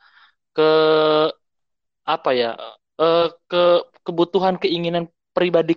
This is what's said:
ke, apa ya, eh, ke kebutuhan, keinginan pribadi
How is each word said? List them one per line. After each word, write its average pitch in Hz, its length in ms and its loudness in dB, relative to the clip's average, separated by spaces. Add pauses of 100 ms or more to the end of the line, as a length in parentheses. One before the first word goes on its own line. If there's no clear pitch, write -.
(560)
ke, 156 60 2 (1400)
apa 151 240 -4 (100)
ya, 117 80 -2 (540)
eh, 170 240 2 (240)
ke 175 80 -2 (480)
kebutuhan, 180 560 -2
keinginan 170 420 -4 (320)
pribadi 165 400 0